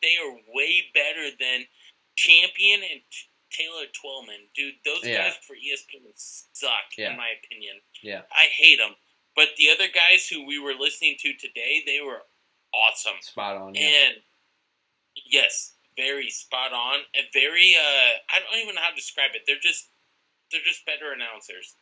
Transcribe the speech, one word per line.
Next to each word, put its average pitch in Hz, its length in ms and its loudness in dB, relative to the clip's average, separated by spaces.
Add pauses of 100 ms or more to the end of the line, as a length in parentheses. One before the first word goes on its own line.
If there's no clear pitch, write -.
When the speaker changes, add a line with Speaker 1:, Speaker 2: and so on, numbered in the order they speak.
Speaker 1:
they 165 200 2
are 131 140 -10 (160)
way 170 400 0
better 151 380 -2 (100)
than 127 240 -4 (520)
Champion 185 640 6
and 156 180 -10 (100)
T-, - 180 -14 (220)
Taylor 160 440 -8
Twellman. 117 600 -16
Dude, 139 200 -8 (100)
those 147 220 -6
Speaker 2:
Yeah. 113 240 -2
Speaker 1:
guys - 100 -6
for - 160 -16
E 143 160 -12
S 139 160 -8
P 143 160 -20
N 107 100 -20
suck, - 840 -6
Speaker 2:
Yeah. 104 140 -4
Speaker 1:
in 123 40 -12
my 117 140 -8
opinion. 107 500 -16 (220)
Speaker 2:
Yeah. 98 280 -10
Speaker 1:
I 156 220 4
hate 156 260 8
'em. 107 160 -2 (400)
But 151 220 2
the 151 140 6
other 185 180 2
guys 180 400 4
who 151 160 -8
we 143 140 -8
were 139 160 -6
listening 147 460 -2
to 143 120 -4
today, 131 540 -6
they 143 160 -4
were 127 240 -10 (480)
awesome. 110 480 -6
Speaker 2:
Spot 101 340 -10
on, 98 180 -14
yeah. 151 140 -2
Speaker 1:
And, 143 340 2 (920)
yes, - 580 -2 (240)
very 135 320 -4
spot 127 460 -6
on. 131 400 -4
And 135 180 -2
very, 170 420 6
uh, 139 440 4 (100)
I 175 120 0
don't 208 200 -4
even 208 140 -6
know 165 80 -6
how 170 80 0
to 160 60 -8
describe - 380 -2
it. - 120 -12
They're 143 120 0
just, - 300 -2 (600)
they're 160 100 -6
just 165 240 -4
better 151 280 -8
announcers. 110 680 -14